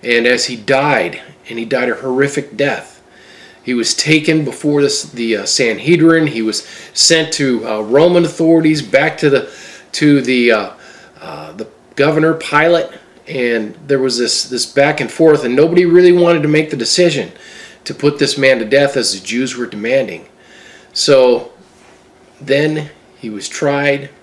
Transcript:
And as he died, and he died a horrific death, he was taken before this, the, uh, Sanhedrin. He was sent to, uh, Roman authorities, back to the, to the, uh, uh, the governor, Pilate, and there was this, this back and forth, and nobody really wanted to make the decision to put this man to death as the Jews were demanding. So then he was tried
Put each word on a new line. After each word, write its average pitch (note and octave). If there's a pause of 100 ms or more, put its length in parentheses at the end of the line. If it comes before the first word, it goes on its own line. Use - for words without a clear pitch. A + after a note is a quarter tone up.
And A#2+
as B2
he B2
died, A#2 (280)
and A#2
he A#2
died B2
a A2
horrific C3+
death, - (640)
he B2+
was A#2
taken D#3
before D3
this, C#3+
the, A2+
uh, G2
Sanhedrin. D#3
He A#2
was A2 (280)
sent D#3+
to, A#2+
uh, G#2+
Roman D#3+
authorities, D#3
back C#3
to D3+
the, C3+ (420)
to C#3+
the, A#2+
uh, G#2 (460)
uh, D#2+
the A3 (280)
governor, D#3
Pilate, D#3+ (360)
and A#2 (140)
there C#3
was B2+
this, -
this B2
back D3
and A#2
forth, D3+
and B2
nobody E3
really F3
wanted E3+
to D3+
make D3+
the C#3
decision C#3+ (540)
to -
put D3
this C#3
man C3
to A2+
death C3+
as G#2+
the F2+
Jews B2
were B2
demanding. G#2+ (680)
So B2+ (840)
then D3 (260)
he A2
was G2+
tried C#3+ (120)